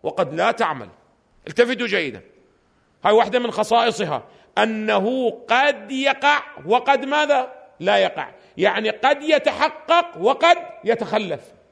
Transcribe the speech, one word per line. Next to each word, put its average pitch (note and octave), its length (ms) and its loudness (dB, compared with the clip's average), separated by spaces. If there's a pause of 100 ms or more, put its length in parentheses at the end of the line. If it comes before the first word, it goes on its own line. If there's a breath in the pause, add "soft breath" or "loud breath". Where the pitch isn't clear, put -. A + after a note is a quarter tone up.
وقد D3+ 300 -2
لا F3+ 180 0
تعمل. D#3 380 -4 (580)
التفتوا A#3+ 400 -2
جيدا، F3+ 340 -6 (840)
هاي G#3 80 4
واحدة A3+ 260 4
من A#3+ 120 -4
خصائصها، G#3+ 720 -2 (340 soft breath)
أنه A3 720 0 (180)
قد A#3+ 440 0
يقع C#4 500 2 (240)
وقد B3+ 400 2
ماذا؟ C#4+ 480 0 (260)
لا G3+ 180 2
يقع، F3+ 320 -2 (280 soft breath)
يعني G3+ 320 0
قد C#4+ 340 0
يتحقق D#4 920 0
وقد D#4 400 4 (260)
يتخلف. G#3+ 580 -2 (300)